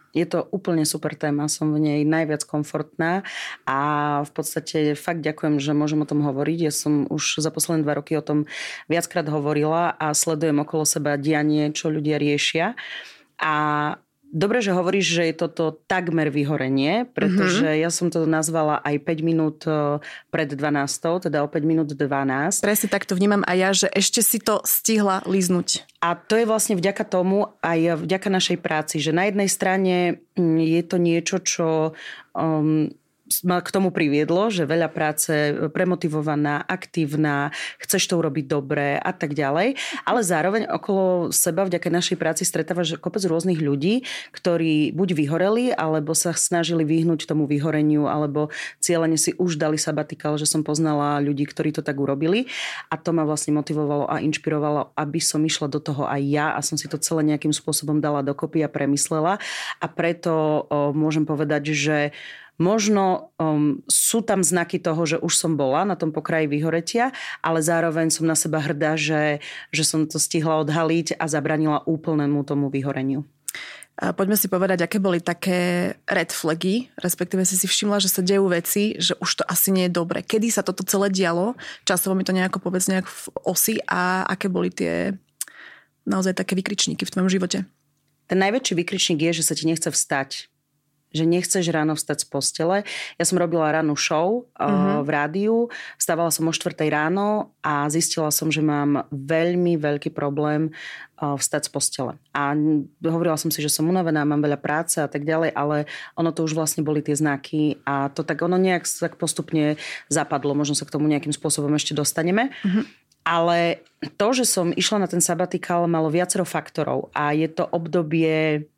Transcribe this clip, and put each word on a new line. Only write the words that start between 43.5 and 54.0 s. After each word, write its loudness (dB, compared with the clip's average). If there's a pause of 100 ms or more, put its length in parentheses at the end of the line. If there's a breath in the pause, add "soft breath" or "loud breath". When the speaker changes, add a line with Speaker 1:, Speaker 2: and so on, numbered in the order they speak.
Speaker 1:
ľudí, 2 (320 loud breath)
ktorí 0
buď 2
vyhoreli, 2
alebo 0
sa 0
snažili 0
vyhnúť 2
tomu 2
vyhoreniu, 2
alebo 0 (320 loud breath)
cieľene 2
si 0
už 0
dali 2
sabatikál, -2
že -2
som 0
poznala 2
ľudí, 0
ktorí -2
to -4
tak -2
urobili. 0 (400 loud breath)
A -4
to -4
ma 2
vlastne -2
motivovalo 0